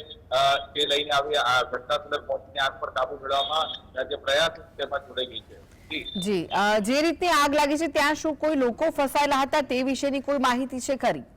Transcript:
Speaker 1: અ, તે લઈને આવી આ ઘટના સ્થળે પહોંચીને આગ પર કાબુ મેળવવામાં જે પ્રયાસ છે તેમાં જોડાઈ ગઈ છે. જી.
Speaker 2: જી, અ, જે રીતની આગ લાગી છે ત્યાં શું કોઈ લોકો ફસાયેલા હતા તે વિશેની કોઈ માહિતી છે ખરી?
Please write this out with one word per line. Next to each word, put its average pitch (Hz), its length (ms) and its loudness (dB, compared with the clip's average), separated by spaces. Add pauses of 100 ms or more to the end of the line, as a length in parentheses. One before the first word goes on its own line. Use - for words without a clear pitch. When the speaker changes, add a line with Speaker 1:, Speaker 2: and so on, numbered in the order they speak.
(300)
Speaker 1:
અ, 139 360 4
તે 147 200 -2
લઈને 147 240 0
આવી 143 240 2
આ 123 280 4
ઘટના 127 340 -2
સ્થળે 147 300 -6
પહોંચીને 135 320 -6
આગ 135 220 -2
પર 143 100 -6
કાબુ 131 240 -2
મેળવવામાં 139 920 -4
જે 143 80 -4
પ્રયાસ 151 340 2
છે - 260 -18
તેમાં 139 300 -6
જોડાઈ 127 200 -6
ગઈ 110 140 -14
છે. - 220 -20
જી. - 580 -10
Speaker 2:
જી, 180 260 -2
અ, 208 320 2
જે 254 240 0
રીતની 339 260 0
આગ 294 260 4
લાગી 294 240 4
છે 320 100 0
ત્યાં 302 260 2
શું 311 200 -2
કોઈ 311 200 0
લોકો 269 360 2
ફસાયેલા 285 460 2
હતા 277 240 2
તે 254 220 -2
વિશેની 269 380 0
કોઈ 285 180 -2
માહિતી 254 420 0
છે 269 160 -2
ખરી? 165 260 0 (140)